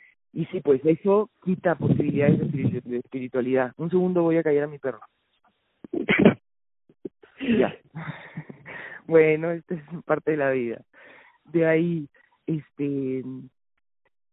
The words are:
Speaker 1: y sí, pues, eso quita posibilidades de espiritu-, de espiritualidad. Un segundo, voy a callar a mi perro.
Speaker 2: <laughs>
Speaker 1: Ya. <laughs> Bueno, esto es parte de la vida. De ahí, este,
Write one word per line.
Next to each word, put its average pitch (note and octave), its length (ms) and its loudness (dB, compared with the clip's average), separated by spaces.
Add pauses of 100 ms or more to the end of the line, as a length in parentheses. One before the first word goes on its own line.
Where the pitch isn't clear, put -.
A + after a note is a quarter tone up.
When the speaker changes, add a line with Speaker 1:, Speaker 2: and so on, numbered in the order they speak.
(340)
Speaker 1:
y D#3 120 -4
sí, F#3 160 -8
pues, C3+ 240 2
eso G3 440 2 (160)
quita F3+ 300 0
posibilidades C#3+ 640 2
de D3 60 -2
espiritu-, C3+ 380 -2
de A#2+ 140 -6
espiritualidad. B2+ 800 -2
Un E3 120 -6
segundo, F3+ 340 2
voy E3 140 2
a E3 60 2
callar D3 200 2
a D3 40 -4
mi D3 120 -14
perro. A#2 200 -8 (960)
Speaker 2:
<laughs> - 480 4 (960)
Speaker 1:
Ya. A#3+ 340 0 (200)
<laughs> D#3 220 -12 (920)
Bueno, D#3+ 440 4
esto E3+ 220 -8
es D#3 80 -8 (240)
parte D3+ 260 -2
de D#3 60 0
la C3+ 140 0
vida. A#2+ 280 -4 (720)
De E3 140 2
ahí, D#3+ 420 2 (400)
este, C#3 760 -4 (1080)